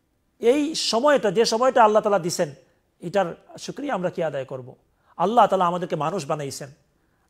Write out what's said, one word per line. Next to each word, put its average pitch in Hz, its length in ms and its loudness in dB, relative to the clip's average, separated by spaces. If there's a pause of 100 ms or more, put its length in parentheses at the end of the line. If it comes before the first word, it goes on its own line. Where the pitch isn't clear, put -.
(380)
এই 285 360 2
সময়টা, 240 560 2
যে 214 140 2
সময়টা 233 400 4
আল্লাহ 214 180 4
তাআলা 202 160 2
দিছেন, 160 360 -4 (460)
এটার 180 340 -4 (240)
শুকরিয়া 262 360 -8
আমরা 180 160 -4
কি 175 120 -6
আদায় 143 220 -6
করব? 127 300 -14 (420)
আল্লাহ 208 300 4
তাআলা 190 200 2
আমাদেরকে 175 300 -4
মানুষ 156 300 -4
বানাইছেন, 147 420 -8 (600)